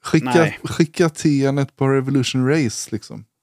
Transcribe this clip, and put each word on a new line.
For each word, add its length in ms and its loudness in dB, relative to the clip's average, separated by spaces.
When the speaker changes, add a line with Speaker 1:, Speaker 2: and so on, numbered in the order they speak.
Speaker 1:
Skicka, 220 0
Speaker 2:
nej. 380 2
Speaker 1:
skicka 460 0
Tian 480 0
ett 180 -4
par 180 0
Revolution 560 0
Race, 420 -2
liksom. 340 -12